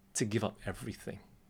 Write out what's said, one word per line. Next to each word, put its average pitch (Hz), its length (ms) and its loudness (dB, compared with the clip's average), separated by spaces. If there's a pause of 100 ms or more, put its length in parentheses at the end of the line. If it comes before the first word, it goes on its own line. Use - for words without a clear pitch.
(140)
to - 100 4
give 107 180 4
up 101 240 0
everything. - 540 -6 (300)